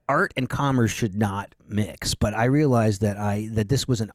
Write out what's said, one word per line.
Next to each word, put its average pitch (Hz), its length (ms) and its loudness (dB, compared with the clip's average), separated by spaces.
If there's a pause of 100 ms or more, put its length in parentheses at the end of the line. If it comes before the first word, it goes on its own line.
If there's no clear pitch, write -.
art 160 260 0
and 127 140 -4
commerce 131 420 2
should 98 240 -4
not 101 400 -4 (140)
mix. - 460 -4
But 104 180 -2
I 113 120 2
realized 123 560 4
that 101 160 0
I, 104 360 -4
that 107 160 0
this 131 180 0
was 120 140 0
an 107 140 -6